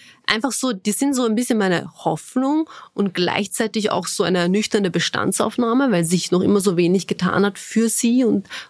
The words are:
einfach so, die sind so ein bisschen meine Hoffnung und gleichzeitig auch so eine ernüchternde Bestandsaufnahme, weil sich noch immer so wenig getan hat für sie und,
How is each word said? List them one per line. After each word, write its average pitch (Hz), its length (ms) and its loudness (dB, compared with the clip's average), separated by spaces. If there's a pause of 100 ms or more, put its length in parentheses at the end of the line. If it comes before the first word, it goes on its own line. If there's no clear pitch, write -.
(260)
einfach 226 240 0
so, 254 220 -2
die 196 180 -4
sind 277 240 0
so 247 120 0
ein 220 100 0
bisschen 240 220 0
meine 175 300 0 (160)
Hoffnung 269 640 -2 (240)
und 202 220 -2
gleichzeitig 202 760 -2
auch 175 160 -2
so - 160 -2
eine 180 140 2
ernüchternde 190 520 0
Bestandsaufnahme, 226 1000 0
weil 170 120 2
sich 170 280 0
noch 180 80 4
immer 202 180 4
so 185 180 0
wenig 180 300 2
getan 180 380 0
hat 196 120 -2
für 226 320 0
sie 240 360 2
und, 202 240 0 (220)